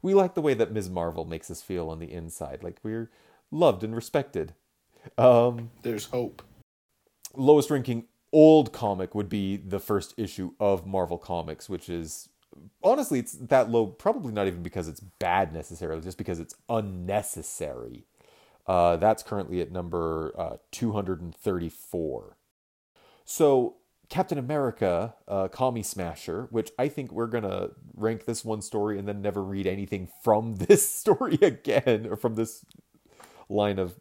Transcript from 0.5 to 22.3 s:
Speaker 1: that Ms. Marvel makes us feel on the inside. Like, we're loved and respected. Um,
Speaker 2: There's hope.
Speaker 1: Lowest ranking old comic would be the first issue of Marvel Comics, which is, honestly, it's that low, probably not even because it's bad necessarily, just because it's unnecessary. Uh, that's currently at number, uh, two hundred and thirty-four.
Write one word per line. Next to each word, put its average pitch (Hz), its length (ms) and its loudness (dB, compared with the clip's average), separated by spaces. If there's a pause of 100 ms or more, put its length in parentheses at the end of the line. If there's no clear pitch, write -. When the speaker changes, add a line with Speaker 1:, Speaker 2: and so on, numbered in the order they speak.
Speaker 1:
that 110 180 2
Ms. 104 180 -4
Marvel 85 360 -4
makes 82 240 -8
us 85 120 -12
feel 85 280 -6
on 80 100 -10
the 82 120 -12
inside. 82 520 -10
Like, 87 200 -12
we're 113 260 -6 (420)
loved 143 320 4
and 110 120 -6
respected. 113 580 -4 (640)
Um, 120 540 6 (100)
Speaker 2:
There's 110 240 -6
hope. 123 360 -6 (960)
Speaker 1:
Lowest 139 360 6
ranking 123 340 -2 (260)
old 156 420 10
comic 95 420 -4
would 104 140 -2
be 98 280 -2
the 95 220 -6
first 101 380 -2
issue 95 420 -8
of 98 260 2
Marvel 90 320 -2
Comics, 85 520 -8
which 90 200 -8
is, 85 400 -10 (540)
honestly, 262 360 2
it's - 140 -8
that 123 360 2
low, 113 180 4
probably 131 460 -4
not 101 140 0
even 87 160 -4
because 85 240 -6
it's 78 120 -12
bad 90 540 -2
necessarily, 80 480 -8
just 90 160 -12
because 87 220 -6
it's - 160 -14 (140)
unnecessary. 90 1400 -6 (600)
Uh, 87 300 4
that's 104 280 2
currently 90 360 -4
at 82 140 -4
number, 82 640 -4
uh, 85 180 -6 (160)
two 113 220 -2
hundred 95 280 -2
and 85 140 -12
thirty-four. 80 1040 -6 (880)